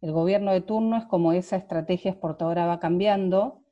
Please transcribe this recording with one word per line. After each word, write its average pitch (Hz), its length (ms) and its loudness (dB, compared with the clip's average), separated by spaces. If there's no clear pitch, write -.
el 160 120 -6
gobierno 190 400 2
de 185 80 2
turno, 220 360 -2
es 226 100 -4
como 170 260 2
esa 185 240 -2
estrategia 180 540 -4
exportadora 170 560 -2
va 170 140 -2
cambiando 196 920 0